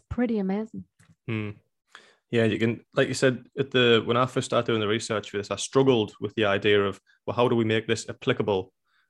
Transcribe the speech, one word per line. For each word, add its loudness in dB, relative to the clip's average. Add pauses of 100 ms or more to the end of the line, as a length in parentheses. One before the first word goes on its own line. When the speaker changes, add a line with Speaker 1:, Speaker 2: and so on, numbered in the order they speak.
Speaker 1:
pretty -2
amazing. -4 (420)
Speaker 2:
Hmm. -4 (840)
Yeah, 2
you 0
can, -2 (120)
like 2
you -4
said, 0 (120)
at -4
the, 4
when 0
I 2
first -4
started 0
doing 0
the -2
research -4
for -6
this, -6
I -4
struggled 2
with -8
the 0
idea 2
of, -4 (240)
well, -6
how 2
do 0
we 2
make -2
this -4
applicable -2 (380)